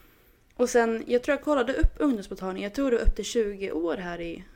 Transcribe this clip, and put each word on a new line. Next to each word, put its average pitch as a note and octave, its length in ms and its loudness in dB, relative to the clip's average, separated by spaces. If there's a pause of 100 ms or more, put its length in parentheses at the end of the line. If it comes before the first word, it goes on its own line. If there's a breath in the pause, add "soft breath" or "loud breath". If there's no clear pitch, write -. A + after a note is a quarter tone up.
(560 soft breath)
Och A#3+ 120 2
sen, A3+ 380 2
jag A#3+ 160 2
tror C#4+ 140 0
jag C#4 80 -8
kollade C4+ 300 2
upp D#4+ 220 4
ungdomsmottagning. G3 640 -2
Jag G3+ 120 -6
tror C#4 160 0
det A3+ 60 4
var A3+ 80 0
upp A3 120 4
till G#3 80 -4
tjugo G3+ 480 -2
år D#3+ 240 -2
här F3 240 -6
i E3+ 240 -10 (120)